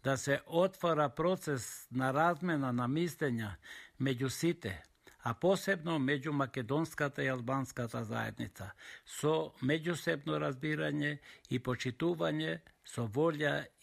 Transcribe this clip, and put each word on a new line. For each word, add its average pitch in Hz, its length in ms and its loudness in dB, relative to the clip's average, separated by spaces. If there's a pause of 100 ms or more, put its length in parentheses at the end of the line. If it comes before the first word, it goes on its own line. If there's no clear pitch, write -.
да 135 140 4
се 139 300 2
отвара 165 640 4
процес 160 840 -2
на 131 220 0
размена 151 600 2
на 123 140 2
мислења 135 640 0 (480)
меѓу 131 300 0
сите, 110 540 -2 (400)
а 120 100 0
посебно 175 680 2
меѓу 143 320 0
македонската 143 880 0
и 135 60 2
албанската 123 720 -2
заедница, 110 680 -6 (340)
со 156 560 0
меѓусебно 156 800 0
разбирање 147 680 -2 (380)
и 127 100 0
почитување, 160 1000 -2 (260)
со - 200 -4
волја 147 480 2 (300)